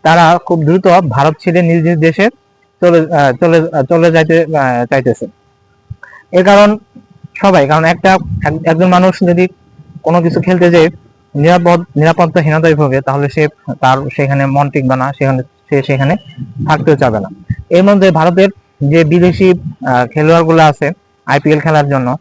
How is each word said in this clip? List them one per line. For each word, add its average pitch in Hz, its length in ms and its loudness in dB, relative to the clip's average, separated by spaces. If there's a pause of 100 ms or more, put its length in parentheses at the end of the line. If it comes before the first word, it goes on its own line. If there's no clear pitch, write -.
তারা 170 440 4
খুব 165 180 -2
দ্রুত 185 240 0
ভারত 160 520 2
ছেড়ে 175 220 -2
নিজ 170 220 0
নিজ 165 160 0
দেশে 165 300 0 (520)
চলে, 170 340 2
আহ, 143 160 2 (100)
চলে, 170 160 2
আহ, 160 260 -2
চলে 165 280 0
যাইতে, 160 340 0 (120)
আহ, 123 280 -2
চাইতেছে। 127 420 -4 (1040)
এর 180 140 0
কারণ 208 320 4 (580)
সবাই, 175 320 2
কারণ 156 180 0
একটা, 185 320 0 (280)
এক-, 160 200 -6
একজন 170 220 0
মানুষ 180 360 2
যদি 175 240 0 (560)
কোনো 170 180 0
কিছু 165 200 -2
খেলতে 175 300 0
যেয়ে 170 180 4 (460)
নিরাপদ-, 175 480 2 (120)
নিরাপত্তাহীনতায় 160 800 0
ভোগে, 139 260 0
তাহলে 139 280 -4
সে, 151 180 -2 (320)
তার 131 180 2 (180)
সেখানে 139 300 -2
মন 139 240 -2
টিকবে 131 260 -2
না, 135 220 -6
সেখানে, 131 260 -2 (260)
সে 139 140 -2
সেখানে 139 320 -2 (520)
থাকতেও 151 280 0
চাবে 120 240 -2
না। 98 100 -8 (400)
এর 180 140 2
মধ্যে 196 280 2
ভারতের 175 380 0 (320)
যে 156 220 2
বিদেশি, 175 480 2
আহ, 123 560 -4
খেলোয়াড়গুলো 160 560 2
আছে 151 280 0 (340)
আইপিএল 147 340 0
খেলার 147 300 -2
জন্য 131 320 -4